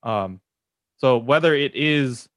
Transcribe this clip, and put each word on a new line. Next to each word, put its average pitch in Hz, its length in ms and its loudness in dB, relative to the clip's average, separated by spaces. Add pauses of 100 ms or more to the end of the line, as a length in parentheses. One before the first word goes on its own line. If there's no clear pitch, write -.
Um, 98 380 -6 (560)
so 127 220 2
whether 151 360 2
it 143 200 -2
is 143 640 -2